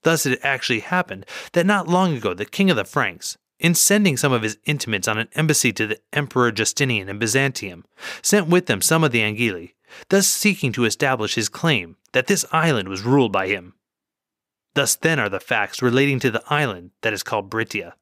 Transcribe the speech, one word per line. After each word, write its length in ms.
Thus 240
it 160
actually 380
happened 480
that 160
not 200
long 300
ago 160
the 140
king 240
of 40
the 100
Franks, 520
in 160
sending 420
some 160
of 80
his 240
intimates 420
on 120
an 160
embassy 380
to 120
the 140
Emperor 400
Justinian 560
in 120
Byzantium, 680
sent 240
with 180
them 160
some 220
of 80
the 100
Angili, 520
thus 180
seeking 440
to 140
establish 500
his 140
claim 480
that 120
this 260
island 380
was 140
ruled 280
by 140
him. 300
Thus 220
then 240
are 100
the 100
facts 440
relating 380
to 100
the 180
island 420
that 120
is 80
called 300
Britia. 500